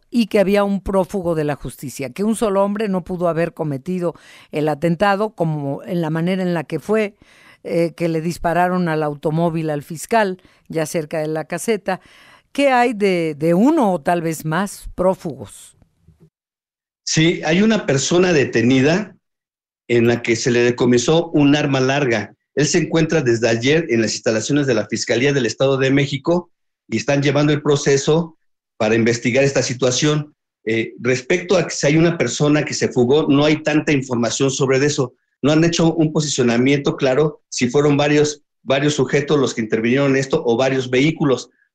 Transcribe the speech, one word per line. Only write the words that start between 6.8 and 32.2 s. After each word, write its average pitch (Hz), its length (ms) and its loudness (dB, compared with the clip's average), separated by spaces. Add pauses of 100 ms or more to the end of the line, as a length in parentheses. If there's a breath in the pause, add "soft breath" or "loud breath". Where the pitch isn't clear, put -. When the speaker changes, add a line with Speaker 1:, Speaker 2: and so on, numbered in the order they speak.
Speaker 1:
eh, 170 320 -2
que 170 140 -2
le 160 120 -2
dispararon 175 680 0
al 156 120 -2
automóvil 156 720 -2
al 147 100 -4
fiscal, 185 580 -4 (280 soft breath)
ya 156 180 -4
cerca 156 320 -6
de 156 120 -4
la 156 160 -6
caseta. 185 540 -4 (520 soft breath)
¿Qué 277 180 2
hay 247 240 4
de, 185 420 0
de 165 200 2
uno 240 360 4
o 175 100 -2
tal 175 200 0
vez 156 240 -6
más 170 480 -4
prófugos? 160 800 -4 (1300)
Speaker 2:
Sí, 170 420 0
hay 170 160 2
una 220 240 2
persona 170 480 2
detenida 131 840 2 (720)
en 120 200 2
la 117 140 2
que 117 140 0
se 123 160 -2
le 120 80 2
decomisó 123 720 2
un 143 260 4
arma 143 240 0
larga. 127 560 -2 (200)
Él 147 120 2
se 175 120 0
encuentra 160 420 0
desde 117 260 2
ayer 131 420 2
en 113 120 2
las 107 120 -2
instalaciones 127 540 -2
de 123 60 2
la 104 140 -2
Fiscalía 120 440 -2
del 139 140 0
Estado 135 320 0
de 131 120 0
México 143 600 0 (380)
y 113 80 -2
están 143 240 0
llevando 147 320 2
el 147 80 -2
proceso 151 760 0 (400)
para 110 180 0
investigar 117 480 0
esta 139 180 0
situación. 135 720 -2 (300)
Eh, 110 340 -4
respecto 175 560 -2
a 170 80 2
que - 60 -8
si - 180 -4
hay 151 100 4
una 170 200 4
persona 147 480 0